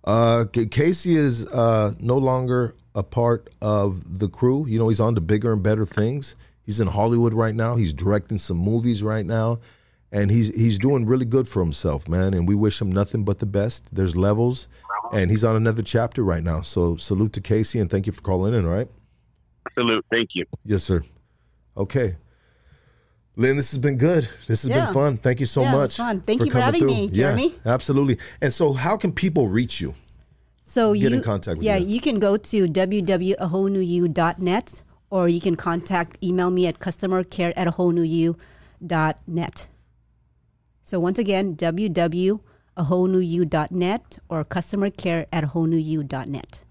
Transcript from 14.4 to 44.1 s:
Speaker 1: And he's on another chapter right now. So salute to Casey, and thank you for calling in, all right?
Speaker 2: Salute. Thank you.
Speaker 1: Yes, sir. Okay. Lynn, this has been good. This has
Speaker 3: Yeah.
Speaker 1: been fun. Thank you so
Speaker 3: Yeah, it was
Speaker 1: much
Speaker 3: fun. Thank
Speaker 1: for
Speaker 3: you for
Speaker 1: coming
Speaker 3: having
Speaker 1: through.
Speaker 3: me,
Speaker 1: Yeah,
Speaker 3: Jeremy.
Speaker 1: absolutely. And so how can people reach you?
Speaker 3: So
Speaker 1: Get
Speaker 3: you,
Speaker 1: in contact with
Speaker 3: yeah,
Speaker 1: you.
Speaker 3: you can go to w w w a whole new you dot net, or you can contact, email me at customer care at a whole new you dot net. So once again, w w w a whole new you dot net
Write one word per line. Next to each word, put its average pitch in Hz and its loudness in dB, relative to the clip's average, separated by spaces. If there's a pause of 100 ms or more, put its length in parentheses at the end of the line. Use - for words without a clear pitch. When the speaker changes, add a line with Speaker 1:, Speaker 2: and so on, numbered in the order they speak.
Speaker 1:
And 95 2
he's 107 2
on 110 2
another 110 0
chapter 117 -2
right 82 0
now. 80 -2
So 85 0
salute 104 -2
to 98 -6
Casey, 110 0
and 95 0
thank 98 -2
you 104 -4
for - -14
calling 98 0
in, 104 0
all 82 0
right? 104 -2 (840)
Speaker 2:
Salute. 117 0
Thank 113 0
you. 87 -4 (200)
Speaker 1:
Yes, 104 0
sir. 87 0 (720)
Okay. 101 -2 (1200)
Lynn, 127 2
this 139 -2
has 139 -4
been 135 0
good. 147 2 (180)
This 110 0
has 135 -2
Speaker 3:
Yeah. - 2
Speaker 1:
been - -4
fun. 139 2
Thank 123 0
you 131 0
so 147 0
Speaker 3:
Yeah, 127 2
it 135 4
was 143 0
Speaker 1:
much 240 -4
Speaker 3:
fun. 202 -2
Thank 220 0
Speaker 1:
for - 2
Speaker 3:
you - 0
for 247 2
Speaker 1:
coming 247 2
Speaker 3:
having 320 2
Speaker 1:
through. 135 4
Speaker 3:
me, 113 0 (100)
Speaker 1:
Yeah, 131 2
Speaker 3:
Jeremy. 277 0 (100)
Speaker 1:
absolutely. 131 2 (220)
And 139 0
so 151 2
how 147 0
can 202 -2
people 156 0
reach 117 0
you? 69 -8 (680)
Speaker 3:
So 220 2
Speaker 1:
Get 208 2
Speaker 3:
you, 247 2
Speaker 1:
in 247 -2
contact 180 -2
with 220 -2
Speaker 3:
yeah, 208 2
Speaker 1:
you. 185 0
Speaker 3:
you 214 -2
can 240 0
go 202 2
to 202 0
w 190 0
w - -
w 185 0
a 180 -2
whole 190 0
new 196 0
you 175 0
dot 170 0
net, 185 -2 (280)
or 185 2
you 170 2
can 170 0
contact, 170 -4
email 180 0
me 180 2
at 160 -6
customer 185 -2
care 175 -4
at 180 0
a 170 0
whole 180 2
new 170 2
you 165 0 (480)
dot 160 -2
net. - -6 (1120)
So - -6
once 180 0
again, 196 0
w 170 -2
w - -
w 175 0 (360)
a 175 -2
whole 180 2
new 185 2
you 175 0
dot 151 -2
net 185 -4 (100)